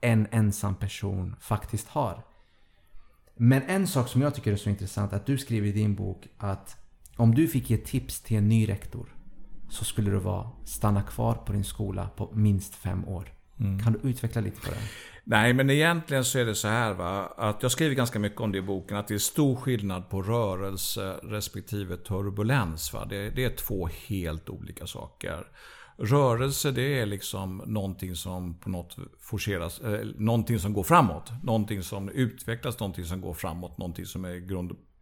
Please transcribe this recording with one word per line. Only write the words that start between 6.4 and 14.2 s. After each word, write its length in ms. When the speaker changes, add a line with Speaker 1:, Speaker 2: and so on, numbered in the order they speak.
Speaker 1:
om 200
du 120
fick 220
ge 80
tips 440
till 160
en 120
ny 200
rektor, 460
så 160
skulle 260
det 80
vara 300
stanna 360
kvar 320
på 200
din 100
skola 520
på 180
minst 420
fem 320
år. 260
Speaker 2:
Mm. 240
Speaker 1:
Kan 100
du 160
utveckla 320